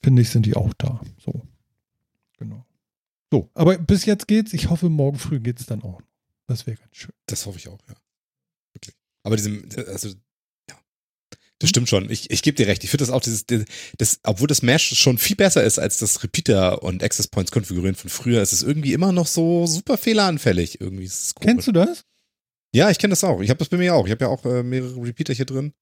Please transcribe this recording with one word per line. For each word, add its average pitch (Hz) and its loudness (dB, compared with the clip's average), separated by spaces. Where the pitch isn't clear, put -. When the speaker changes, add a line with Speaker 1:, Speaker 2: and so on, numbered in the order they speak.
Speaker 1:
finde 131 6
ich, 117 4
sind 113 2
die 104 2
auch - 0
da. 131 -4
So. - -8
Genau. 110 -14
So, 127 0
aber 175 4
bis 175 0
jetzt 208 0
geht's. 214 0
Ich - -2
hoffe, 170 0
morgen 143 0
früh 139 -6
geht's 120 -6
dann 110 -8
auch. 95 -12
Das 120 -6
wäre 113 -10
ganz - -20
schön. - -20
Speaker 2:
Das - -8
hoffe 98 -12
ich - -18
auch, 101 -20
ja. - -20
Wirklich. - -20
Aber 107 0
diesem, 104 -4
also, 101 -10
ja. - -20
Das - -8
Speaker 1:
Hm? - 2
Speaker 2:
stimmt 120 2
schon. 101 2
Ich, - -8
ich - -2
geb 147 2
dir 113 2
recht. 98 0
Ich - -6
finde 143 0
das 117 -4
auch 131 2
dieses, 113 -4
das, - 0
obwohl 107 0
das 151 2
Mesh 123 2
schon 127 4
viel - 0
besser 175 4
ist - 2
als - -2
das - -2
Repeater 95 2
und 90 -4
Access - -2
Points 92 -4
konfigurieren 92 -2
von - -14
früher, 117 0
ist - 0
es - 0
irgendwie 147 0
immer 185 2
noch 175 2
so 170 2
super 175 -2
fehleranfällig. 165 0
Irgendwie 95 -10
ist - -10
es - -8
komisch. - 0
Speaker 1:
Kennst 247 2
du 254 0
das? 202 2
Speaker 2:
Ja, 160 6
ich - 2
kenn 208 2
das 185 0
auch. 127 0
Ich 107 -2
hab 127 4
das 156 -4
bei 175 -2
mir 180 2
auch. 110 4
Ich 98 -2
hab 113 -2
ja 131 0
auch, 135 -4
äh, 123 0
mehrere 127 -6
Repeater 120 -6
hier 127 -4
drin. 135 -6